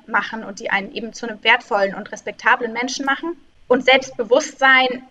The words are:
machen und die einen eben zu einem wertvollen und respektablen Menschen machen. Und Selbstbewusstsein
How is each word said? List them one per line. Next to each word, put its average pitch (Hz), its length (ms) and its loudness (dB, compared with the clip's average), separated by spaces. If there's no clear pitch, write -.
machen 220 380 -4
und 196 160 -14
die 226 80 -10
einen 196 260 -4
eben 220 200 -10
zu - 120 -12
einem 214 160 -12
wertvollen 214 520 2
und - 180 -12
respektablen 233 600 -2
Menschen 262 320 -6
machen. 320 280 -2
Und 262 180 2
Selbstbewusstsein 262 1200 2